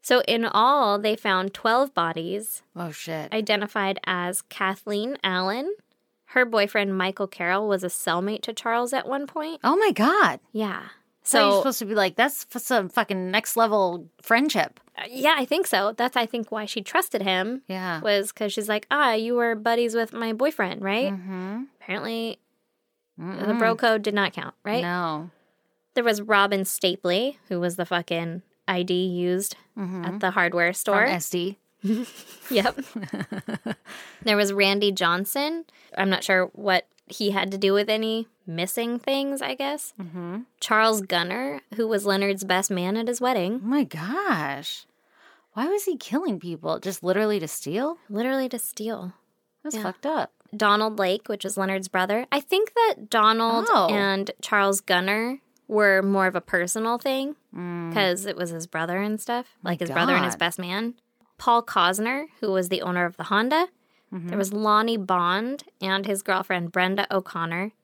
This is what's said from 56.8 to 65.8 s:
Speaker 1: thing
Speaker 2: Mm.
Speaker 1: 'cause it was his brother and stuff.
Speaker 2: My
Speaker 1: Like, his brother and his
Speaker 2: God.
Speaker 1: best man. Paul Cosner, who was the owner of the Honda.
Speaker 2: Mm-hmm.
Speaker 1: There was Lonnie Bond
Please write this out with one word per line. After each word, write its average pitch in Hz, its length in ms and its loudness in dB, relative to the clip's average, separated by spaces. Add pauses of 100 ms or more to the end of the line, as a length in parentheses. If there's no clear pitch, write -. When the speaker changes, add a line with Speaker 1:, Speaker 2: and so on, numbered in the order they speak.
Speaker 1:
thing 269 380 -2 (180)
Speaker 2:
Mm. 170 380 -6
Speaker 1:
'cause 190 340 2
it 196 100 -6
was 175 140 -4
his 165 160 -8
brother 170 320 -4
and 214 220 -2
stuff. 247 420 -6
Speaker 2:
My 180 100 -6
Speaker 1:
Like, 170 80 -4
his 170 100 -2
brother 170 240 4
and 180 100 4
his 113 100 -2
Speaker 2:
God. - 60 -10
Speaker 1:
best 170 180 0
man. 202 360 -6 (440)
Paul 233 240 4
Cosner, 220 640 0 (140)
who 196 120 -2
was 185 160 2
the 185 140 -2
owner 180 220 0
of 170 120 -4
the 160 80 -8
Honda. 262 440 2 (440)
Speaker 2:
Mm-hmm. 175 160 -8
Speaker 1:
There 190 100 -2
was 196 140 0
Lonnie 214 460 2
Bond 185 680 0 (160)